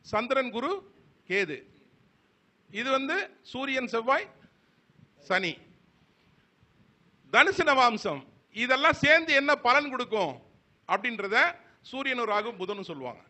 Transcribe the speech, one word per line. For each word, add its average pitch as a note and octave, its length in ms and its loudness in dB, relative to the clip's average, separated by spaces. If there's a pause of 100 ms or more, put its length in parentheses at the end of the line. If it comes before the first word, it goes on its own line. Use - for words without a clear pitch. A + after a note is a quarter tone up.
சந்திரன், B3 500 0
குரு, C4+ 160 -4 (580)
கேது. F3+ 280 -2 (1120)
இது A#3 280 -6
வந்து C4+ 180 -2 (360)
சூரியன், C4 420 -4
செவ்வாய், C4+ 340 0 (1000)
சனி. F#3 240 0 (1800)
தனுசு E4 360 4
நவாம்சம். A3 520 2 (420)
இதெல்லாம் C4+ 400 2
சேர்ந்து D#4+ 280 4 (100)
என்ன C#4+ 100 0 (140)
பலன் C#4 260 2
கொடுக்கும் G#3 420 -4 (600)
அப்படின்றத G#3 440 -2 (520)
சூரியனும் B3+ 420 -4
ராகு G#3 180 -2 (120)
புதனும் F#3+ 280 -8
சொல்லுவாங்க. B2 400 -12